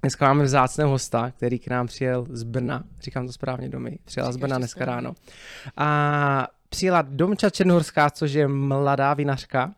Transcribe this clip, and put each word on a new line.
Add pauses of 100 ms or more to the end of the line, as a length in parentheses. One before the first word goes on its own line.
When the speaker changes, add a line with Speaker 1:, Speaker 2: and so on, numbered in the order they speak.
Speaker 1:
Dneska
máme
vzácného
hosta,
který
k
nám
přijel
z
Brna. (160)
Říkám
to
správně,
Domi?
Přijela
z
Speaker 2:
Říkáš
Speaker 1:
Brna
Speaker 2:
to
Speaker 1:
dneska
Speaker 2:
správně. (100)
Speaker 1:
ráno. (640)
A (200)
přijela
Domča
Černohorská,
což
je
mladá
vinařka